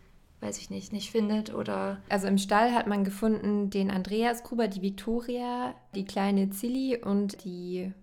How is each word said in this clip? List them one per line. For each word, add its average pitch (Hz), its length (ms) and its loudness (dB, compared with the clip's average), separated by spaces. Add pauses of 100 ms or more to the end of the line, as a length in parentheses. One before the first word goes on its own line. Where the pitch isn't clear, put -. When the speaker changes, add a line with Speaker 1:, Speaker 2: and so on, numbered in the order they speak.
(400)
Speaker 1:
weiß 208 180 -6
ich - 120 -14
nicht, 196 220 -8
nicht 202 180 -6
findet 214 440 0
oder 196 560 -2
Speaker 2:
Also 196 160 2
im 196 120 4
Stall 208 360 4
hat 226 120 2
man 202 160 2
gefunden 208 680 2
den 196 200 2
Andreas 214 520 0
Gruber, 226 260 0
die 196 140 -4
Viktoria, 240 920 -2 (200)
die 196 100 -4
kleine 196 460 2
Zilli 254 520 0
und 202 420 -2
die 180 480 -6 (100)